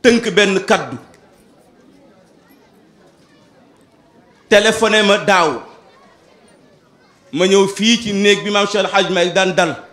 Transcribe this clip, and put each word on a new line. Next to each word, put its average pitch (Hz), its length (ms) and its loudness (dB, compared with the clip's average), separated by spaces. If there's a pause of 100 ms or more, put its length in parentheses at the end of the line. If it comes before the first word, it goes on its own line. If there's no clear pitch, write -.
tënk 233 320 2
benn 190 320 0
kàddu. 143 300 -4 (3500)
Téléphoné 214 540 2
ma 202 160 2
daaw, 165 440 0 (1700)
ma 170 140 0
ñëw 196 220 4
fii 214 340 0
ci 208 100 -8
néeg 202 320 2
bi 208 60 -6
maam 202 160 0
Cheikh 208 180 -2
Alxaaji 190 280 -2
Maalik 180 220 -2
daan 185 200 0
dal 165 180 0 (200)